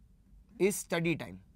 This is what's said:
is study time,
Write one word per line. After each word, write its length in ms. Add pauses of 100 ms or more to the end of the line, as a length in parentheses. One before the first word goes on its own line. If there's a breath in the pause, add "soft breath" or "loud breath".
(640)
is 100
study 440
time, 200 (200)